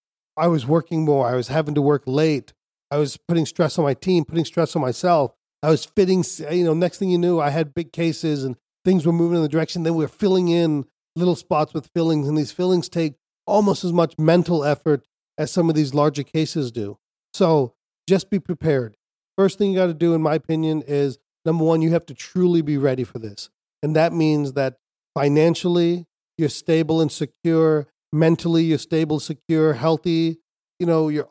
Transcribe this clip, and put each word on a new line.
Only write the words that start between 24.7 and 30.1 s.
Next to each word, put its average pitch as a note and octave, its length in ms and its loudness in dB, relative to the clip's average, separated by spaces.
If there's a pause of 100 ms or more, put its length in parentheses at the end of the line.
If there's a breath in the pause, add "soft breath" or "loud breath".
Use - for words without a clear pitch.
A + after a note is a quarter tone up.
financially, E3+ 920 0 (300)
you're D#3 100 0
stable D#3+ 540 0
and D#3 100 0
secure. D#3+ 760 0 (260)
Mentally, E3 500 2
you're D#3+ 140 0
stable, D#3 420 -2
secure, D#3 540 0
healthy. E3 640 -2 (400)